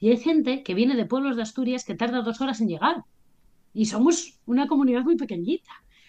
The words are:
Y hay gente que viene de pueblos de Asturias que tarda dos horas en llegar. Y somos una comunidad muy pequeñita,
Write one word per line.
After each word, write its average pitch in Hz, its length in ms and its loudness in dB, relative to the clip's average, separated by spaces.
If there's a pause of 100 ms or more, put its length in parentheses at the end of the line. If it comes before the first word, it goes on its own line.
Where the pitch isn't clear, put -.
Y 208 80 2
hay 240 80 6
gente 269 460 0
que 185 120 -4
viene 240 220 2
de 220 80 0
pueblos 262 320 -2
de 233 60 -4
Asturias 247 420 -4
que 196 100 -8
tarda 240 280 -2
dos 226 180 -4
horas 254 220 -4
en 214 60 2
llegar. 190 280 0 (760)
Y 214 120 0
somos 269 600 0
una 254 200 0
comunidad 262 380 2
muy 330 120 4
pequeñita, 220 540 -4 (380)